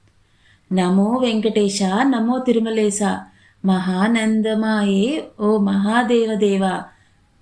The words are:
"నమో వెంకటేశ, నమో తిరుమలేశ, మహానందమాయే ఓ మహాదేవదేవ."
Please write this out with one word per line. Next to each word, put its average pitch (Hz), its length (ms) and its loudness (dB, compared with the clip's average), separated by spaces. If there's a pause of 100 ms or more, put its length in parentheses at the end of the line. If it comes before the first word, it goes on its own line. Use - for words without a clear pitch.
(720)
"నమో 190 480 2
వెంకటేశ, 214 600 0
నమో 233 540 0
తిరుమలేశ, 226 640 0 (680)
మహానందమాయే 214 1600 0 (180)
ఓ 214 160 2
మహాదేవదేవ." 202 1200 0 (600)